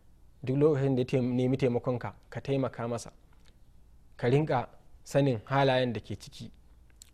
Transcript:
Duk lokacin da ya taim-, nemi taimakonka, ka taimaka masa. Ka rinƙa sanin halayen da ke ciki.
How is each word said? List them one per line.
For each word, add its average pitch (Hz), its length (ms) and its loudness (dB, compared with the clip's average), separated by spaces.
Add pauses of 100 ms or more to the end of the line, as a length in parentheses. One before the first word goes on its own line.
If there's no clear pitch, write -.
(420)
Duk 127 140 -2
lokacin 139 380 4
da 123 80 2
ya 127 40 0
taim-, 127 280 0
nemi 127 220 2
taimakonka, 120 580 -2 (160)
ka 117 100 -10
taimaka 131 480 -4
masa. 117 220 -8 (1040)
Ka 123 120 0
rinƙa 139 400 2 (360)
sanin 139 400 2
halayen 131 480 2
da 110 80 -6
ke 104 160 -8
ciki. - 340 -16 (640)